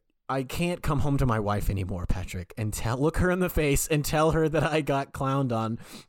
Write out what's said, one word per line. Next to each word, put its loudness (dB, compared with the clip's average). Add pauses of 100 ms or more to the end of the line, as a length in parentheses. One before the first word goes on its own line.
(280)
I -2
can't -4
come 0
home 2
to 4
my 2
wife 0
anymore, -4
Patrick, -4
and -4
tell, -2
look 2
her 4
in 2
the 2
face 2
and 2
tell 2
her 2
that 0
I 0
got 0
clowned 0
on 0 (300)